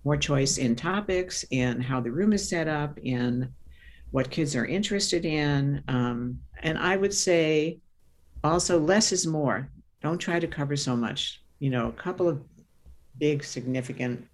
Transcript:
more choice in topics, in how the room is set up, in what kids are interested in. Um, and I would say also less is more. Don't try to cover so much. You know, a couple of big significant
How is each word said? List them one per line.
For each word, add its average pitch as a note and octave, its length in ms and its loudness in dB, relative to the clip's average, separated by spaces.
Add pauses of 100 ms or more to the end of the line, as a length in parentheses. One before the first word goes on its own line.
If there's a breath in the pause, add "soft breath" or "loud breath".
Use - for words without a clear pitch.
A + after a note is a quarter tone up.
more D3 140 2
choice C3+ 400 2
in A#2 180 2
topics, F#3 720 -2
in B2+ 300 0
how B2+ 200 -2
the A#2 120 -4
room G3+ 220 2
is G3+ 140 0
set E3 200 0
up, D3 340 -2
in B2 460 -2 (600 soft breath)
what C3 200 0
kids D3 260 -2
are A#2 100 0
interested G3 580 0
in. C#3+ 640 2
Um, B2 500 0 (240)
and D#3+ 140 0
I F#3 200 2
would G3 180 0
say D#3+ 640 4 (640)
also E3+ 340 4
less F#3+ 320 6
is F3+ 160 0
more. C#3 440 0 (320)
Don't E3 160 0
try E3+ 220 0
to E3 60 0
cover C#3+ 300 -4
so C3 200 -2
much. - 460 -4 (180)
You C#3 100 0
know, A#2+ 180 0
a A#2 40 -6
couple F3+ 360 -2
of C#3+ 120 0 (760)
big D3 260 0
significant B2+ 880 -4